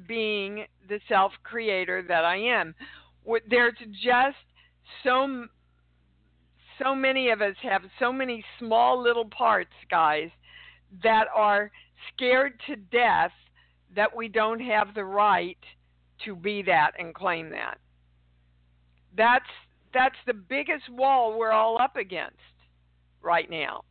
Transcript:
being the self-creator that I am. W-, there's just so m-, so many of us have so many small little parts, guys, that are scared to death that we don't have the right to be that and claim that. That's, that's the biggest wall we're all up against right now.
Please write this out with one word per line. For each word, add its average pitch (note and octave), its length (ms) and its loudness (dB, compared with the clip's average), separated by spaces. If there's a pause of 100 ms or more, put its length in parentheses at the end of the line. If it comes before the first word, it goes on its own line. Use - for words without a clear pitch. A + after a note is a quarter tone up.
being G#3+ 600 -6 (220)
the G#3 200 -8
self-creator G3 960 -2
that E3+ 220 0
I F3 120 0
am. G3+ 380 -2 (500)
W-, A3+ 240 -2
there's A#3+ 300 2 (240)
just B3 340 2 (680)
so C4 220 2
m-, B3+ 260 -8 (1300)
so C4+ 120 0
many C4+ 360 0
of G#3+ 100 0
us G3+ 220 -2
have G3 200 -2 (160)
so B3+ 140 0
many B3+ 320 -6 (140)
small A#3+ 440 2
little A#3 240 2
parts, G#3+ 460 0 (180)
guys, D#3+ 400 2 (720)
that A3 320 4
are G#3 360 4 (420)
scared C4 540 0
to C#4 100 -8
death G3 560 2 (600)
that G#3 200 0
we A3+ 140 -8
don't A3+ 320 0
have G#3+ 340 -2
the G#3 100 -6
right F#3+ 540 0 (640)
to G3+ 120 -12
be G3+ 260 -6
that E3 360 2
and E3+ 160 -12
claim E3 360 -6
that. - 280 -10 (1400)
That's, A#3+ 280 4 (480)
that's B3+ 240 2 (100)
the B3 80 -2
biggest C#4 560 -6
wall A#3+ 480 2
we're A3 140 0
all A3+ 280 2
up C4 160 0
against F#3 400 -8 (880)
right E3+ 280 0
now. D#3 400 -8